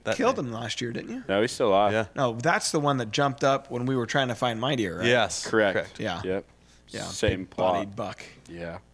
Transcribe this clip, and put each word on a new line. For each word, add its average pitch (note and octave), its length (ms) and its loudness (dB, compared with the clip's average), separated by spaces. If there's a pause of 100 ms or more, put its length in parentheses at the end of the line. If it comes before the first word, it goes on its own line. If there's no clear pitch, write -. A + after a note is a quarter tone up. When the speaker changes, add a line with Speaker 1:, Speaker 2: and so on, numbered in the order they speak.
Speaker 1:
that A2 100 -2
Speaker 2:
killed B3+ 220 0
Speaker 1:
name. D3 100 -4
Speaker 2:
him A#2 60 -8
last A2+ 280 -8
year, A#2+ 120 -4
didn't - 180 -10
you? B3+ 160 -10
Speaker 3:
No, G2 140 2
he's A#2+ 100 2
still B2+ 180 0
alive. G2+ 240 6
Speaker 1:
Yeah. A2 120 2 (100)
Speaker 2:
No, B2+ 180 0
that's D#3+ 380 0
the E3 80 0
one C#3+ 180 2
that A2 140 -4
jumped C#3+ 320 0
up C3+ 260 2
when B2 160 -4
we C3+ 120 0
were A#2 100 0
trying C3+ 220 0
to A2+ 60 -4
find A#2 260 0
my C3+ 140 0
deer, F2+ 240 -2
right? A2 80 -2
Speaker 1:
Yes, A#2+ 380 2
Speaker 3:
Correct. G#2 300 4
Speaker 1:
correct. - 240 -2
Speaker 2:
Yeah. F#2 240 -4
Speaker 3:
Yep. F#2 220 -2 (420)
Speaker 2:
Yeah. G#2 160 -10
Speaker 3:
Same F#2+ 380 0
Speaker 2:
Big - 160 -12
bodied F#2 380 0
Speaker 3:
plot. G#2 220 -8
Speaker 2:
buck. - 60 -16 (260)
Speaker 3:
Yeah, E2+ 280 -10 (160)